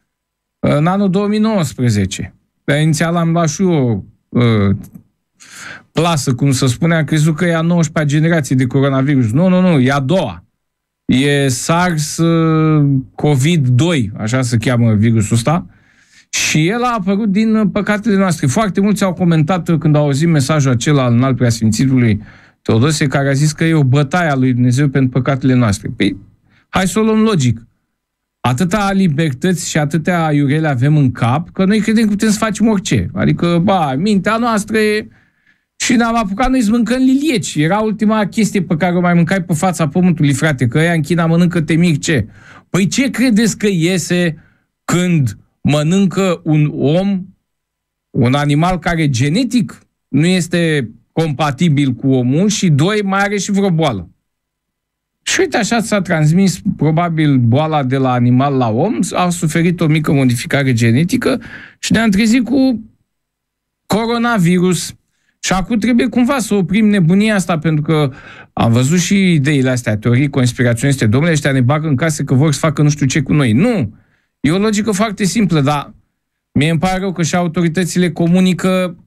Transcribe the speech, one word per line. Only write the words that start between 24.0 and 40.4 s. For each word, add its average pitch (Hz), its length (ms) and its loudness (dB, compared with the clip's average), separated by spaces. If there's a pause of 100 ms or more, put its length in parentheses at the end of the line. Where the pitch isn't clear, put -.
a 143 60 -2
lui 131 180 0
Dumnezeu 123 340 2
pentru 131 220 0
păcatele 127 440 0
noastre. 117 420 0
Păi, 98 220 -2 (580)
hai 190 120 0
să 220 120 -2
o 220 40 2
luăm 220 180 2
logic. 139 460 0 (720)
Atâta 185 520 -2
libertăți 165 800 0
și - 80 -4
atâtea 160 480 -2
aiurele 147 420 0
avem 143 300 2
în 135 140 2
cap, 131 380 -2
că - 160 -2
noi 214 140 2
credem 226 240 0
că 208 60 2
putem 208 200 0
să 214 80 0
facem 220 300 0
orice. 156 460 -2
Adică, 170 500 0
ba, 175 320 0
mintea 202 420 0
noastră 220 400 -2
e. 214 300 -2 (680)
Și - 200 0
ne-am 233 200 0
apucat 233 340 -2
noi 262 120 2
să 208 100 0
mâncăm 240 260 0
lilieci. 262 580 0
Era 165 240 0
ultima 214 460 0
chestie 202 360 -2
pe 165 160 -4
care 180 180 0
o 180 60 0
mai 175 120 2
mâncai 175 300 2
pe 175 100 -4
fața 165 340 -2
pământului, 160 460 2
frate, 135 340 0